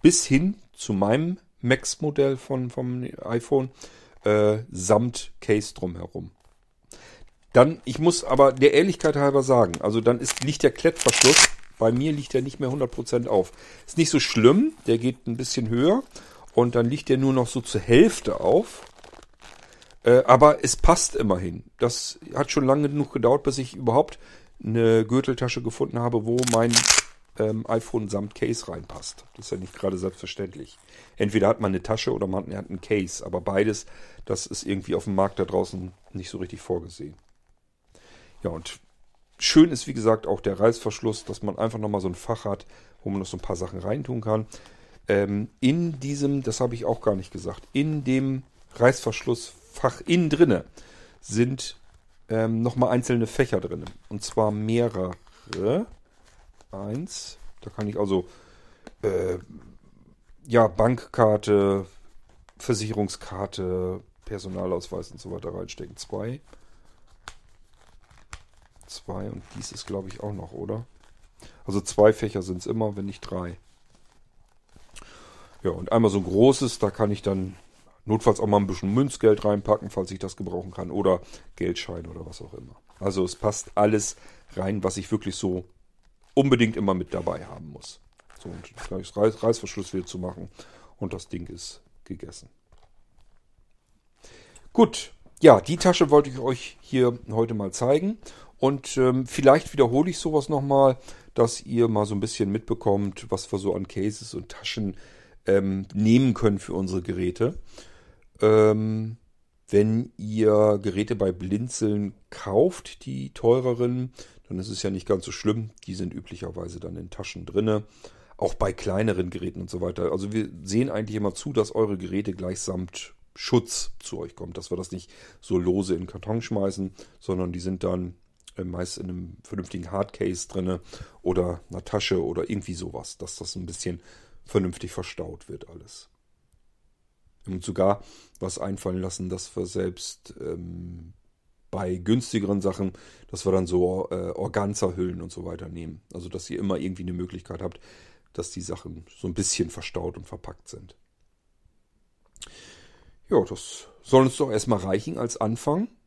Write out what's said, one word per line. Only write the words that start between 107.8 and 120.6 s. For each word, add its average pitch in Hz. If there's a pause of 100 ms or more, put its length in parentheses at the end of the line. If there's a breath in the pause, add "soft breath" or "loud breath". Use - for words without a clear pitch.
Ähm, 110 (500)
wenn 110
ihr 107
Geräte 104
bei 95
Blinzeln 104 (160)
kauft, -
die 131
teureren, 123 (340 loud breath)
dann 90
ist 95
es 92
ja 98
nicht 95
ganz 95
so -
schlimm. 110 (140)
Die 95
sind 90
üblicherweise 87
dann 85
in 87
Taschen 87
drinne. 104 (540 loud breath)
Auch -
bei 98
kleineren 92
Geräten 90
und 90
so 90
weiter. 90
Also 95
wir 110 (140)